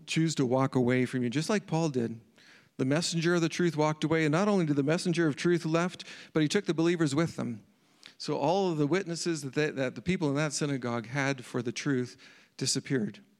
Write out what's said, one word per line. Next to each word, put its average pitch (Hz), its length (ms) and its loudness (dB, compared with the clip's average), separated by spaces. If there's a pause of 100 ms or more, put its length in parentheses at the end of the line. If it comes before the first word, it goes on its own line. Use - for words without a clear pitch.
choose 160 280 0
to 139 120 2
walk 131 280 2
away 127 300 2
from 127 160 -2
you, 123 80 -2
just 147 200 -2
like 214 180 0
Paul 160 220 0
did. 117 300 -2 (580)
The 131 80 0
messenger 165 500 2
of 170 60 2
the 165 80 2
truth 165 280 0
walked 151 260 0
away, 160 220 2
and 147 60 2
not 185 160 2
only 196 180 4
did 147 120 2
the 143 60 4
messenger 165 440 2
of 139 80 0
truth 175 280 2
left, 165 420 -2 (280)
but 160 80 2
he 156 60 4
took 196 180 0
the 170 80 0
believers 160 400 2
with 151 220 -2
them. 120 260 -8 (560)
So - 180 -6
all 180 360 2
of 156 80 0
the 147 80 2
witnesses 165 560 -2
that, 131 100 -8
they, 151 160 2
that 127 240 -2
the 123 80 -10
people 180 280 0
in 139 80 0
that 151 160 0
synagogue 123 520 -4
had 135 400 -2
for 123 160 -4
the 117 100 -4
truth 127 460 -2 (400)
disappeared, 131 640 -2 (200)